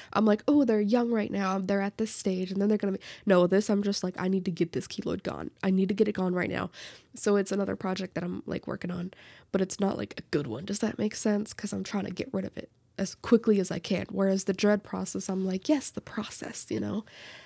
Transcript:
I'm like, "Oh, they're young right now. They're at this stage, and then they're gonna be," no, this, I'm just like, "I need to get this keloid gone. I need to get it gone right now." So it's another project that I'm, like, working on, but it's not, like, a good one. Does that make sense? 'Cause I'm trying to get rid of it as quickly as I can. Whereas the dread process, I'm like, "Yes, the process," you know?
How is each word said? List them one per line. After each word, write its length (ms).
I'm 100
like, 240
"Oh, 160
they're 160
young 300
right 200
now. 280
They're 240
at 160
this 140
stage, 380
and 120
then 60
they're 100
gonna 180
be," 80
no, 200
this, 220
I'm 140
just 200
like, 160
"I 100
need 180
to 40
get 220
this 140
keloid 360
gone. 280
I 80
need 180
to 60
get 140
it 40
gone 220
right 140
now." 220
So 220
it's 160
another 240
project 380
that 100
I'm, 220
like, 200
working 240
on, 200
but 80
it's 200
not, 180
like, 180
a 140
good 160
one. 180
Does 140
that 200
make 160
sense? 380
'Cause 220
I'm 100
trying 220
to 60
get 200
rid 140
of 100
it 140
as 200
quickly 440
as 100
I 100
can. 300
Whereas 340
the 100
dread 280
process, 460
I'm 160
like, 240
"Yes, 220
the 100
process," 720
you 100
know? 240